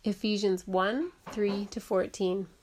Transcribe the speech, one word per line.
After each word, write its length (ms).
Ephesians 600
one, 460
three 360
to 120
fourteen. 680